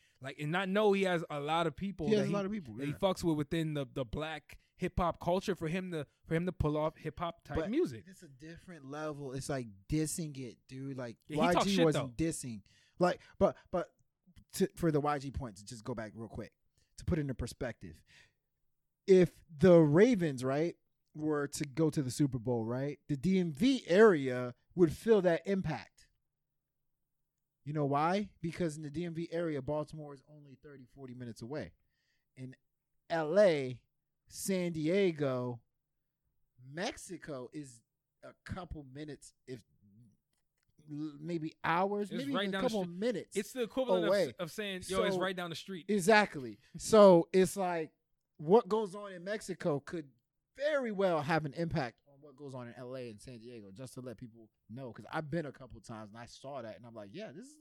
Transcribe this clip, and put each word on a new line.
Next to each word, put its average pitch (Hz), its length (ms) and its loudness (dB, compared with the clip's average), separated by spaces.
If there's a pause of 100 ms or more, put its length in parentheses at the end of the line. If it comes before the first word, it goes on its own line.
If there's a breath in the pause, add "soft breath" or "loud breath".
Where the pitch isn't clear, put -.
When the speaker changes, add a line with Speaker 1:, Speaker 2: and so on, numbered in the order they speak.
(220 soft breath)
Speaker 1:
like, 135 180 -12
and 151 140 -6
not 190 160 -2
know 208 240 4
he 190 100 2
has 175 260 0
a 147 120 -6
lot 160 260 0
of 151 80 -4
people 180 320 -6
Speaker 2:
He 214 60 4
has 208 80 4
Speaker 1:
that - 40 0
Speaker 2:
a - 40 -2
Speaker 1:
he, 156 40 -2
Speaker 2:
lot 196 120 -2
of 196 80 -6
people, 135 220 -10
Speaker 1:
that 135 100 -8
he 151 60 -4
Speaker 2:
yeah. 131 60 -10
Speaker 1:
fucks 185 280 0
with 160 100 2
within 156 380 -2
the, 143 200 -4
the 135 120 -6
black 151 520 -10 (200)
hip 175 220 -4
hop 170 200 0
culture 185 340 0
for 165 140 -6
him 185 240 -4
to, 156 160 -6 (180)
for 160 100 -2
him 170 100 0
to 175 80 -4
pull 151 240 0
off 156 200 -2
hip - 220 -10
hop 170 240 -8
type 147 140 -6
Speaker 2:
But 160 140 -2
Speaker 1:
music. 165 360 -2
Speaker 2:
it's 190 160 -20
a 160 60 -20 (100)
different 160 500 -18
level. 143 440 -8
It's 135 160 -8
like 131 180 -4 (220)
dissing 156 480 -4
it, 123 200 -12 (120)
dude. 135 280 -10
Like 120 200 -10 (100)
Speaker 1:
Yeah, 156 200 2
he 175 60 4
talks 185 120 4
Speaker 2:
Y 202 60 2
G 196 40 4
Speaker 1:
shit, 175 100 6
Speaker 2:
wasn't 143 320 0
Speaker 1:
though. 156 80 0
Speaker 2:
dissing. 127 360 -6 (380 soft breath)
Like, 180 200 2 (200 loud breath)
but, 180 160 2 (160 loud breath)
but 170 180 -4 (640)
to, 190 220 2
for 165 160 2
the 147 80 2
Y 147 200 0
G 135 120 -8
point, 117 260 -8
to 104 80 -18
just 113 180 -16
go 127 100 -8
back 107 220 -8
real 110 140 -10
quick, 107 220 -12 (460)
to - 80 -16
put 170 120 0
it 151 40 0
into 139 140 -4
perspective, - 680 -10 (1040 soft breath)
if 185 260 8 (260)
the 170 220 10
Ravens, 160 640 6
right, 143 320 0 (400)
were 151 320 -2
to - 180 -6
go 151 240 0
to 151 120 0
the 127 100 -4
Super 135 280 0
Bowl, 117 260 -2
right, 135 420 -4
the 147 100 -2
D 185 220 2
M 175 120 0
V 233 360 2
area 139 640 6 (220)
would 165 160 6
feel 220 300 4
that 170 240 2
impact. 175 600 -4 (1600)
You 143 80 -6
know 151 120 0
why? 170 440 0 (120)
Because 165 360 -4
in 160 60 -12
the 143 60 -10
D 160 160 -6
M 170 80 -8
V 165 180 -6
area, 165 300 -2
Baltimore 147 520 -6
is 135 100 -20 (100)
only 143 300 -20
thirty, 139 220 -20 (100)
forty 135 180 -16
minutes 120 280 -12
away. 123 300 -8 (640)
In 131 200 -14 (540)
L 165 300 0
A, 143 400 2 (480)
San 180 460 -4
Diego, 147 840 0 (1120)
Mexico 160 800 -10
is 135 280 -14 (420)
a 135 60 -20 (220)
couple 160 420 -10
minutes, 147 400 -14 (140)
if 127 140 -12 (1300)
l-, 147 280 -8
maybe 160 340 -8 (100)
hours, 196 480 0
Speaker 1:
It's 208 60 -6
Speaker 2:
maybe 277 160 -4
Speaker 1:
right 196 100 0
Speaker 2:
even 196 60 -2
a - 40 -2
Speaker 1:
down 196 100 -2
the 254 60 2
Speaker 2:
couple 208 140 0
Speaker 1:
street. 175 160 -8
Speaker 2:
minutes 208 380 -4
Speaker 1:
It's - 160 -4
the 262 100 -4
equivalent 208 400 2
of, 165 60 2
Speaker 2:
away. 180 300 2
Speaker 1:
of 170 120 -8
saying, 190 360 -8
"Yo, 185 160 0
it's 190 120 0
Speaker 2:
So 180 60 -2
Speaker 1:
right 185 140 -2
down 175 140 -6
the 160 60 -8
street." 185 320 -12
Speaker 2:
Exactly. 185 720 4 (180 soft breath)
So 190 560 10
it's 185 240 4
like, 175 340 -2 (460)
what 185 300 4
goes 214 280 -2
on 202 180 -12
in 175 100 -14
Mexico 180 640 -2
could 165 200 -10 (520)
very 277 340 0
well 185 300 2
have 156 240 0
an 139 80 -10
impact 156 440 -4 (100)
on 143 140 -20
what 147 140 -20
goes 139 200 -14
on 123 120 -12
in 117 100 -16
L 123 200 -14
A 123 120 -12
and 107 120 -18
San 123 180 -18
Diego, 117 360 -18
just 131 180 -16
to 127 80 -14
let 117 160 -12
people 113 320 -20 (200)
know. 120 220 -12
'Cause 107 200 -18
I've 156 200 -8
been 165 140 -4
a 131 60 -10
couple 113 300 -18
times 110 300 -14
and 117 80 -18
I 120 60 -16
saw 135 360 -12
that 110 140 -12
and 110 100 -20
I'm 117 100 -20
like, 104 180 -14
"Yeah, 180 200 -14
this 196 120 -16
is 294 160 -20